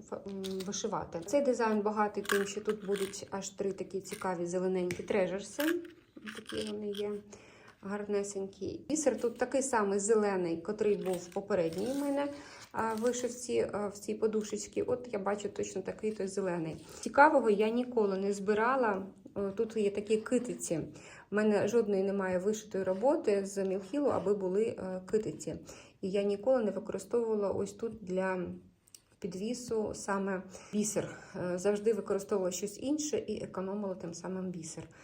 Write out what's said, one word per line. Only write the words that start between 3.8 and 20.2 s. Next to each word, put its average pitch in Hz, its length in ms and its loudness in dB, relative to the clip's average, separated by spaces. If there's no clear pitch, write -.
цікаві 185 440 -4
зелененькі 180 580 0
трежерси. 196 600 0
Такі 214 360 -6
вони 208 200 -6
є 208 200 -4
гарнесенькі. 202 1000 -4
Бісер 269 320 2
тут 233 160 0
такий 254 240 2
самий 208 380 2
зелений, 196 580 4
котрий 208 380 2
був 180 200 0
в 170 120 -6
попередній 185 600 0
у 269 80 0
мене, 285 320 0
а, 220 220 0
вишивці, 240 800 0
а, 208 160 -2
в 196 100 -8
цій - 160 -4
подушечці. 214 680 0
От - 300 0
я 208 80 -2
бачу 196 300 -2
точно 202 320 -4
такий 214 300 -2
той 196 160 -2
зелений. 175 500 -2
Цікавого 277 500 8
я 214 200 6
ніколи 233 480 2
не 196 160 0
збирала. 208 720 2
Е, 196 140 0
тут 220 260 -2
є 202 120 4
такі 214 280 2
китиці. 214 640 0